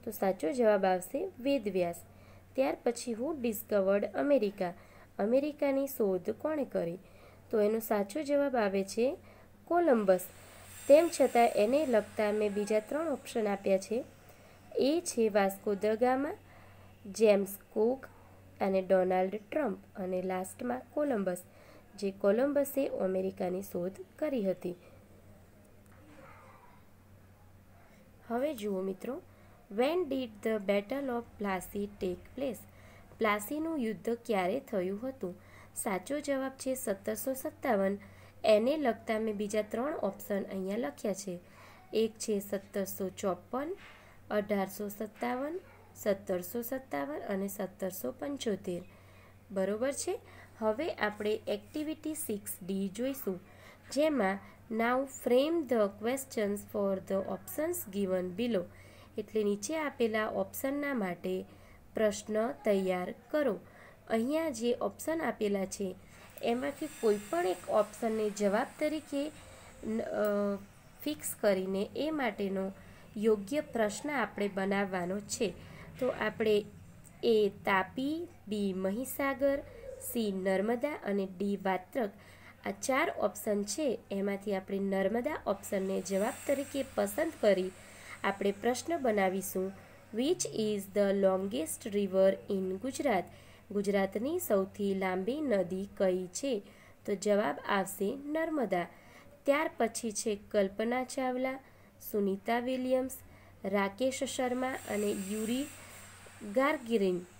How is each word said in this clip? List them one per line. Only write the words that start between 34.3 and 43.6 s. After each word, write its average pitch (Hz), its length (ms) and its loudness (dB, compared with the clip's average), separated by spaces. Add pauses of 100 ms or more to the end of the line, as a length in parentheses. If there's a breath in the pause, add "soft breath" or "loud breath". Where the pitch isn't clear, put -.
થયું 202 480 -4
હતું? 196 260 -6 (420 loud breath)
સાચો 226 440 -2
જવાબ 269 320 -2
છે 262 220 -4
સત્તરસો 220 600 -4
સત્તાવન. 202 640 0 (460 loud breath)
એને 220 320 6
લગતા 226 420 0
મેં 220 180 -2
બીજા 214 260 -2
ત્રણ 240 320 -4
ઓપ્શન 196 500 -2
અહીંયા 196 320 -4
લખ્યા 247 380 -2
છે. 180 260 -8 (520 loud breath)
એક 220 260 0
છે 208 220 0
સત્તરસો 196 680 -4
ચોપન, 247 680 -4 (540 loud breath)